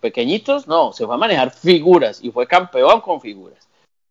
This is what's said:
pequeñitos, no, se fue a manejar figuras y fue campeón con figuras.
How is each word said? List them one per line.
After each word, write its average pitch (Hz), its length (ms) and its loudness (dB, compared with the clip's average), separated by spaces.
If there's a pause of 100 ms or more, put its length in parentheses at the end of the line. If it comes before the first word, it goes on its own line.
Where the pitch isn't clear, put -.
pequeñitos, 190 640 -4
no, 151 260 -2
se - 140 -8
fue 120 80 -6
a 123 40 -4
manejar 156 320 -2
figuras 160 720 2
y 120 80 -10
fue 123 160 -2
campeón 180 540 2
con 175 200 -6
figuras. 101 480 -20 (420)